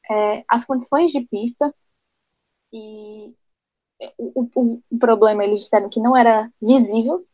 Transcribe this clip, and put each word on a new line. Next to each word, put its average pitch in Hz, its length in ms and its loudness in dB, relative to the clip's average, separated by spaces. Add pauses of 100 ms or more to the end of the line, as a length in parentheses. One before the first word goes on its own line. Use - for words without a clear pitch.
(100)
é, 214 380 -2
as 240 160 0
condições 277 480 0
de 277 80 -4
pista 240 540 -6 (960)
e 214 640 -20 (800)
o, 240 360 -6
o, 233 260 -2 (100)
o 233 80 -6
problema, 214 460 4
eles 208 160 -2
disseram 208 280 0
que 226 120 -4
não 247 160 2
era 233 340 4 (100)
visível 233 720 2